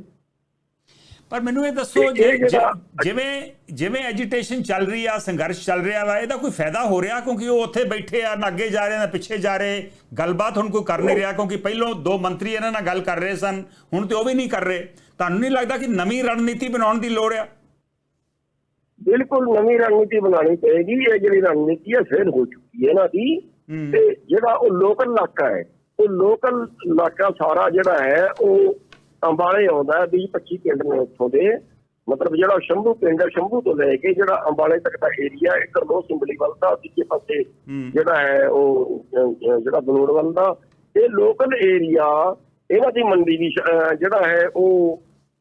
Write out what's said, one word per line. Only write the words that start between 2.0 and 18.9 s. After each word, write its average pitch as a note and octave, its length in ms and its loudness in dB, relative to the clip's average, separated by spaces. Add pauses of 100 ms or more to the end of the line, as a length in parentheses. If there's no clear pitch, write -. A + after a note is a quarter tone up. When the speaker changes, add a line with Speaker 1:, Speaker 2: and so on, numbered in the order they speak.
Speaker 2:
ਤੇ C4+ 60 4
ਇਹ A#3+ 240 4
Speaker 1:
ਜੇ, C4 60 2
Speaker 2:
ਜਿਹੜਾ A#3+ 340 2 (320)
Speaker 1:
ਜਿਵੇਂ, C#4 480 -4 (220)
ਜਿਵੇਂ G#3 300 -4
ਐਜੀਟੇਸ਼ਨ A#3+ 580 -4
ਚੱਲ F#3+ 260 -2
ਰਹੀ A3+ 180 -4
ਆ, A3 120 -2
ਸੰਘਰਸ਼ F3 480 -6
ਚੱਲ F3+ 160 0
ਰਿਹਾ G#3 240 -2
ਵਾ, G#3 140 0
ਇਹਦਾ A#3 160 -6
ਕੋਈ B3+ 160 -6
ਫਾਇਦਾ E3 340 -2
ਹੋ F#3 160 2
ਰਿਹਾ? A3+ 180 -4
ਕਿਉਂਕਿ A#3+ 280 -6
ਉਹ A#3+ 160 2
ਉੱਥੇ A3+ 200 -2
ਬੈਠੇ G#3+ 400 -4
ਆ, G#3+ 120 -2
ਨਾ G#3 120 -4
ਅੱਗੇ G3 220 -4
ਜਾ G#3 180 -2
ਰਹੇ, G#3+ 100 -2
ਨਾ G#3 80 -2
ਪਿੱਛੇ F#3+ 320 -6
ਜਾ G3 200 -2
ਰਹੇ, G3+ 340 -4 (280)
ਗੱਲਬਾਤ F#3 380 -2
ਹੁਣ G#3+ 120 -2
ਕੋਈ G#3 140 -2
ਕਰ - 180 -2
ਨਹੀਂ F#3+ 140 2
ਰਿਹਾ, G3 160 -2
ਕਿਉਂਕਿ G3+ 240 -4
ਪਹਿਲੋਂ A3+ 400 -4
ਦੋ F3 220 -2
ਮੰਤਰੀ F#3 360 -4
ਇਹਨਾਂ A3 180 -4
ਨਾਲ G#3+ 140 -4
ਗੱਲ F#3 160 -2
ਕਰ F3+ 180 -4
ਰਹੇ F#3+ 160 -4
ਸਨ, F#3+ 280 -4 (300)
ਹੁਣ G3 140 -2
ਤੇ A3 80 -2
ਉਹ A3 100 -2
ਵੀ C4 80 -2
ਨਹੀਂ B3+ 160 -2
ਕਰ F#3+ 140 -4
ਰਹੇ। F3+ 160 -2 (380)
ਤੁਹਾਨੂੰ F3+ 220 -2
ਨਹੀਂ C4 120 0
ਲੱਗਦਾ A#3+ 260 -2
ਕਿ C4 100 -6
ਨਵੀਂ A3+ 360 -2
ਰਣਨੀਤੀ A#3 440 -2
ਬਣਾਉਣ A3+ 320 0
ਦੀ A#3 100 -6
ਲੋੜ A3 240 0
ਆ? A3 140 -6 (1600)